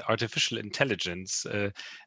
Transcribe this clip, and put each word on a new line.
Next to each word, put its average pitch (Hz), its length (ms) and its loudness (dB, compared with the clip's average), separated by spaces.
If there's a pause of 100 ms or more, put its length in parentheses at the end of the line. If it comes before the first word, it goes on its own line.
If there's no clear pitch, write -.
artificial 113 520 2
intelligence. 95 840 0
Uh, 101 260 0 (360)